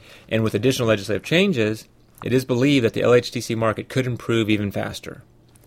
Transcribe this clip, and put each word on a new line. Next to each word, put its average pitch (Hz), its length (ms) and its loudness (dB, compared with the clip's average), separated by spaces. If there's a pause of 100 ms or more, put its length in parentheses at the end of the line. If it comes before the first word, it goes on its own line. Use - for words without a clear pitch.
(280)
And 113 160 0
with 110 100 0
additional 123 320 0
legislative 101 380 0
changes, 139 640 0 (340)
it 110 100 -4
is 127 120 2
believed 131 400 2
that 107 80 2
the 101 100 -2
L 117 120 6
H 120 180 2
T 123 80 -6
C 113 160 -4
market 113 320 -2
could 131 180 -2
improve 113 420 -2
even 104 220 0
faster. - 540 -10 (420)